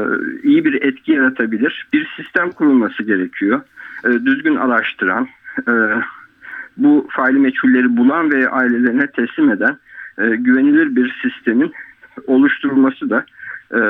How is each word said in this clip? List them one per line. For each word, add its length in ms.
iyi 220
bir 160
etki 300
yaratabilir. 840
Bir 240
sistem 340
kurulması 520
gerekiyor. 580
E, 40
düzgün 460
araştıran, 720
e, 60
bu 340
faili 280
meçhulleri 580
bulan 340
ve 180
ailelerine 580
teslim 440
eden, 260
e, 180
güvenilir 600
bir 260
sistemin 500
oluşturulması 840
da, 160
e, 80